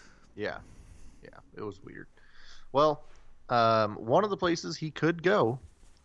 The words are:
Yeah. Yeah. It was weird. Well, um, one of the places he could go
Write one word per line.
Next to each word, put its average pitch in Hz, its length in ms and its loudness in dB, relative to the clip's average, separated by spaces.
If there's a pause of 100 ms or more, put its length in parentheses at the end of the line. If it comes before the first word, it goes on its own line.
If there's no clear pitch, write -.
(360)
Yeah. 98 240 -6 (640)
Yeah. - 60 -20 (280)
It - 60 -12
was 101 200 -12
weird. - 220 -16 (680)
Well, 147 320 2 (460)
um, 113 460 4
one 139 280 2
of 214 60 -2
the 190 80 -2
places 170 400 -2
he 156 140 -6
could 165 320 0
go 156 360 4 (460)